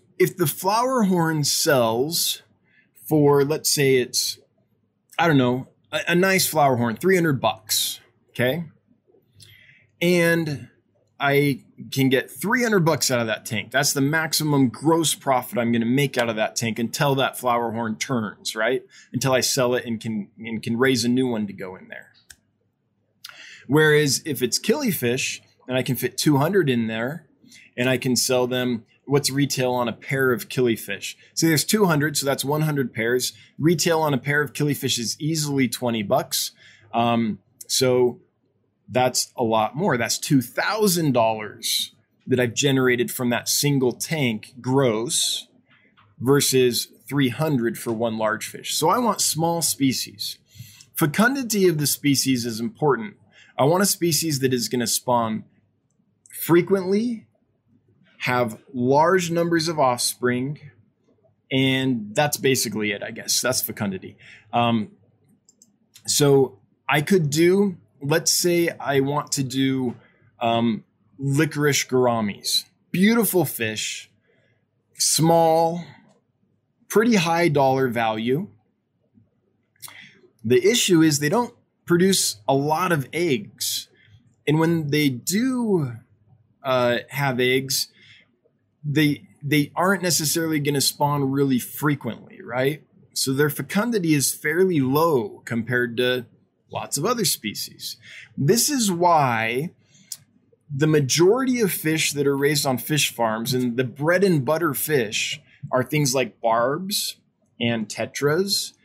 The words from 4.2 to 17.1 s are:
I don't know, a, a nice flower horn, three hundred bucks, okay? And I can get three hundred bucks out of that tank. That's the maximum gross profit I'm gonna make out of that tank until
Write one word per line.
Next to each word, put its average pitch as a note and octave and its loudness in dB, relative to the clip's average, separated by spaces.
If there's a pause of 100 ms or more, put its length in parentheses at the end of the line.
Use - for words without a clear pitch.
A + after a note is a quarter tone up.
I E3 2
don't D3+ 4
know, B2 0 (240)
a, D#3 -4
a E3+ 2
nice F#3 2
flower C#3+ 2
horn, A#2 -2
three F#3+ 2
hundred D#3+ 2
bucks, - -2 (300)
okay? C#3 -2 (1400)
And E3+ 2 (540)
I C#3+ 2 (260)
can C3+ 2
get B2+ 2
three A#3+ -2
hundred G#3 2
bucks - 0
out A#2+ 0
of A2+ -2
that - -6
tank. G2+ -6
That's C#3+ 0
the C#3+ 0
maximum D3+ 0
gross D3+ 0
profit B2 -2
I'm A#2 0
gonna A2+ 0
make C3+ 0
out A#2+ 2
of A2+ -4
that G#2+ -4
tank A2+ -4
until C3+ 0